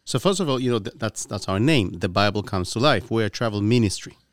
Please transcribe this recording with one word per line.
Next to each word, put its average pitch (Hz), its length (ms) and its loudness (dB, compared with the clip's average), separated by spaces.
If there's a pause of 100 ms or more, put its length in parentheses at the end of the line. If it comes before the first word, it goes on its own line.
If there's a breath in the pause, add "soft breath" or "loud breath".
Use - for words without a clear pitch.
So - 140 -4
first 196 220 2
of 170 80 0
all, 131 120 0
you 127 100 0
know, 117 100 2
th-, 101 180 -10
that's, - 280 -6
that's - 220 -6
our 95 120 0
name, 113 400 2
The 98 80 -2
Bible 101 340 2
Comes 92 300 -4
to - 60 -6
Life. 123 320 2
We're 113 160 2
a 98 40 -4
travel 104 300 -4
ministry. 107 560 0 (160)